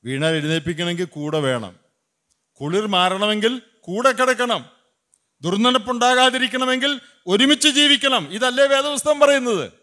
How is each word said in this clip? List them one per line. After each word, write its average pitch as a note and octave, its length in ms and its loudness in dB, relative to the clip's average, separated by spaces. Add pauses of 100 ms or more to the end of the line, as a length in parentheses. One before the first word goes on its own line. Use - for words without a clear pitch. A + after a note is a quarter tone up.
വീണാൽ C#3 300 -2
എഴുന്നേൽപ്പിക്കണമെങ്കിൽ E3 760 -4
കൂടെ D3+ 300 -6
വേണം. A#2+ 340 -4 (880)
കുളിർ F3 260 -2
മാറണമെങ്കിൽ G3+ 680 0 (280)
കൂടെ A#3 300 0
കിടക്കണം. B3 500 0 (840)
ദുർനടപ്പുണ്ടാകാതിരിക്കണമെങ്കിൽ B3+ 1500 0 (360)
ഒരുമിച്ച് C4+ 420 2
ജീവിക്കണം. C#4 640 2
ഇതല്ലേ B3 340 0
വേദപുസ്തകം C#4+ 540 0
പറയുന്നത്? B3 460 2 (180)